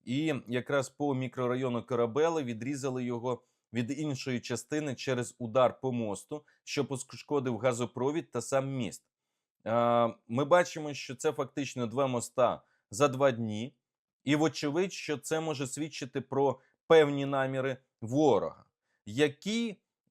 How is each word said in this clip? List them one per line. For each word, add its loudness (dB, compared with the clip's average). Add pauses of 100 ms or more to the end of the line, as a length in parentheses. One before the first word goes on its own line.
і -2 (120)
якраз -2
по -2
мікрорайону -2
Корабели 0
відрізали -4
його -4 (300)
від -2
іншої -4
частини -4
через -4
удар 2
по -2
мосту, -6 (200)
що -2
пошкодив -4
газопровід -2
та -4
сам -2
міст. -6 (600)
Е, 4 (140)
ми 0
бачимо, 2
що -10
це -2
фактично -4
два 0
моста 2 (300)
за 4
два 4
дні, -4 (500)
і 2
вочевидь, 0
що -6
це -4
може -4
свідчити -8
про 0 (280)
певні 6
наміри -2 (240)
ворога. 2 (400)
Які, -2 (340)